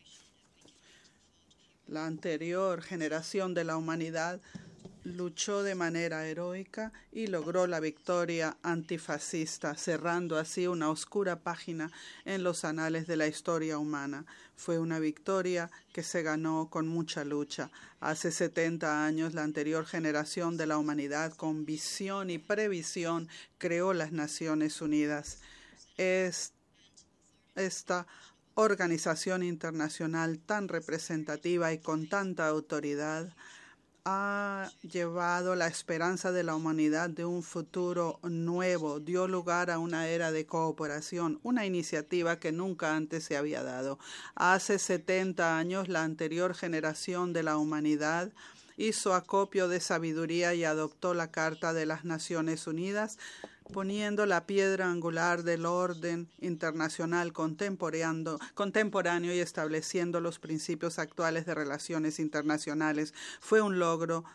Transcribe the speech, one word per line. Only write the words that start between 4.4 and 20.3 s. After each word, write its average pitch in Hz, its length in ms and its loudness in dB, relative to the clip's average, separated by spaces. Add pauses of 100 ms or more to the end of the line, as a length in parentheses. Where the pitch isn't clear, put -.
luchó 180 580 -2
de 196 120 0
manera 165 520 -2
heroica 180 680 -6 (200)
y 226 160 -4
logró 175 380 2
la 170 140 0
victoria 165 840 0
antifascista, 160 1120 -2
cerrando 170 600 0
así 160 300 0
una 165 240 0
oscura 175 500 -2
página 165 520 -6 (340)
en 190 160 -2
los 175 220 0
anales 160 420 0
de 165 100 0
la 156 100 4
historia 156 520 0
humana. 147 480 -4 (280)
Fue 170 240 -2
una 165 200 0
victoria 175 720 0 (240)
que 170 80 -6
se 170 200 -2
ganó 160 460 0
con 160 200 -2
mucha 165 360 -2
lucha. 147 460 -4 (300)
Hace 156 320 0
setenta 165 720 2
años, 156 260 2
la 160 120 -2
anterior 156 420 0
generación 160 720 0